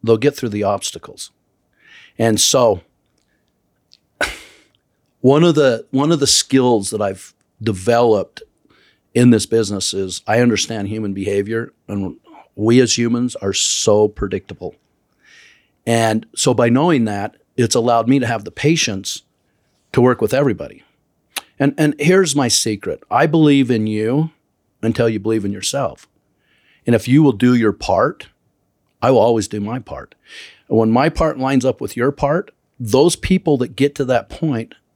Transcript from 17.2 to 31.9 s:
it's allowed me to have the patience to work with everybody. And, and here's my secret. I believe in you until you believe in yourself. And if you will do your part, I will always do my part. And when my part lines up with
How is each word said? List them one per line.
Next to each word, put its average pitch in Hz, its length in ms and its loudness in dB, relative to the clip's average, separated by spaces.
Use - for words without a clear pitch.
it's 120 180 0
allowed 117 320 0
me 135 120 4
to 120 80 -4
have 113 180 -6
the - 60 -16
patience 120 720 -4
to 123 80 2
work 123 200 2
with 107 120 -2
everybody. 127 500 -4
And, 143 180 2
and 151 220 0
here's 165 360 2
my 139 120 0
secret. 104 640 -4
I 139 160 2
believe 147 420 4
in 110 180 0
you 113 440 -2
until 117 280 0
you 107 100 -4
believe 104 260 -2
in 101 60 -4
yourself. 101 560 -8
And 120 80 4
if 110 120 -2
you 139 140 6
will 139 120 4
do 123 200 2
your 110 200 2
part, 107 540 -2
I 123 100 2
will 120 80 4
always 113 280 0
do 107 120 -8
my 110 200 -8
part. - 360 -16
And 113 80 2
when 113 140 4
my 135 180 2
part 156 280 -2
lines 131 280 0
up 127 160 -2
with - 160 -8